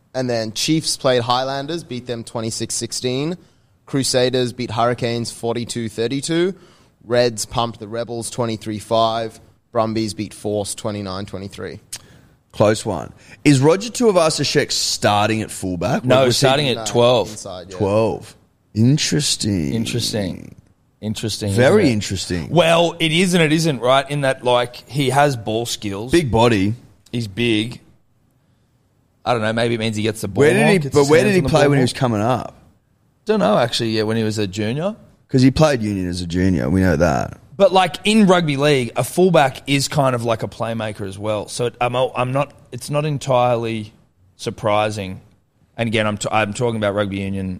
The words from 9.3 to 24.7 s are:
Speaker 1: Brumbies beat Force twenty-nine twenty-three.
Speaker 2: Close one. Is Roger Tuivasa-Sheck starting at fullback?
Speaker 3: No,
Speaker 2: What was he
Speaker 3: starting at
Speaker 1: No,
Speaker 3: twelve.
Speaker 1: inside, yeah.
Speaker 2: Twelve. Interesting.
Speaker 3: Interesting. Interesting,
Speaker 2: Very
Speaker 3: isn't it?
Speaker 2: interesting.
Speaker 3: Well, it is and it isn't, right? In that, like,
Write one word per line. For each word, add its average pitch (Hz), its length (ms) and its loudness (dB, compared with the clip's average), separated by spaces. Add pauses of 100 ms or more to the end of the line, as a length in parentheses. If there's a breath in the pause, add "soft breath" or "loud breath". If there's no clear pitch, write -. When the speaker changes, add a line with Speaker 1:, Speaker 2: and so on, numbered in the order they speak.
Speaker 1:
Brumbies 110 440 -2
beat 104 180 -8
Force 104 400 -6
twenty-nine 101 540 -8
twenty-three. 98 520 -12 (720 loud breath)
Speaker 2:
Close 107 320 2
one. 85 300 -8 (300 loud breath)
Is 143 160 6
Roger 190 320 2
Tuivasa-Sheck 160 800 2
starting 107 720 0
at - 80 -10
fullback? 92 520 -4
Speaker 3:
No, 127 180 4
Speaker 2:
What 135 60 4
was 117 100 2
he 139 100 2
Speaker 3:
starting 143 220 2
at 117 80 -2
Speaker 1:
No, 110 80 -10
Speaker 3:
twelve. 117 440 2
Speaker 1:
inside, 92 400 -14
yeah. 92 80 -12
Speaker 2:
Twelve. 101 580 -2 (380)
Interesting. 110 1040 0
Speaker 3:
Interesting. 110 800 -6 (440)
Interesting, 107 540 -6
Speaker 2:
Very 147 300 4
Speaker 3:
isn't 147 80 4
it? - 20 0
Speaker 2:
interesting. 90 560 -4
Speaker 3:
Well, 165 500 4
it 160 120 2
is 180 240 2
and 170 80 4
it 151 100 2
isn't, 160 280 0
right? 131 280 2
In 143 120 -4
that, 135 220 -2
like, 123 340 0 (120)